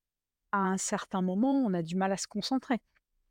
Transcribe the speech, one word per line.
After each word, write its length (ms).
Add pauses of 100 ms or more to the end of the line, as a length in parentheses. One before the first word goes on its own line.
(520)
à 80
un 180
certain 440
moment, 300
on 220
a 80
du 140
mal 160
à 40
se 100
concentrer. 540 (500)